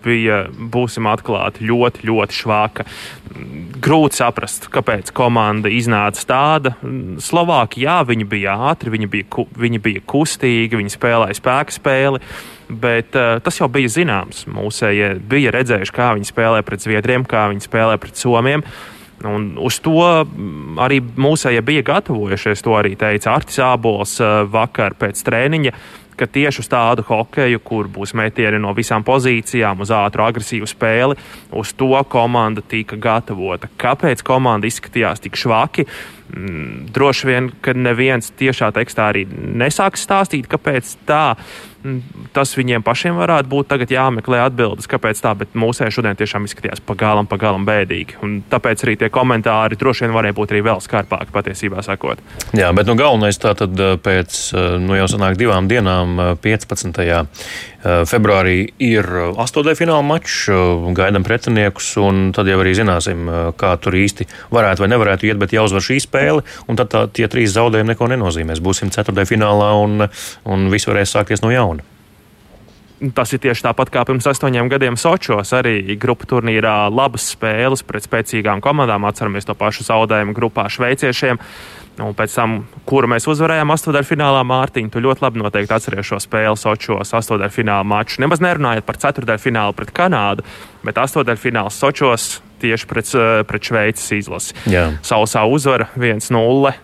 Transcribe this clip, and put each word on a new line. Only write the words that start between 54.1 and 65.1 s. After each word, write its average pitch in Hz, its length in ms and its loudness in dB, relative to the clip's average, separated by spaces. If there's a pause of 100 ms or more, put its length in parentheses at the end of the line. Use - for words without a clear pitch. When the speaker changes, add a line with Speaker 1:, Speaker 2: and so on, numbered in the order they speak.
Speaker 2:
eh, 90 160 0 (160)
nu, 95 160 0
jau 95 80 2
sanāk 95 320 0
divām 98 320 2
dienām, 92 480 2
eh, 87 240 2
piecpadsmitajā, 85 800 -2
eh, - 800 -2
februārī 98 760 2
ir, 113 260 2
eh, 90 320 -2
astotdaļfināla 156 640 2
mačs, - 460 -2
eh, 90 440 2
gaidam 95 300 2
pretiniekus, 107 760 0
un 95 360 2
tad 98 140 0
jau 95 120 4
arī 92 160 4
zināsim, 87 540 0
eh, 85 240 -2
kā 90 260 2
tur 92 140 -2
īsti 98 340 0 (240)
varētu 104 280 4
vai 98 100 2
nevarētu 107 400 2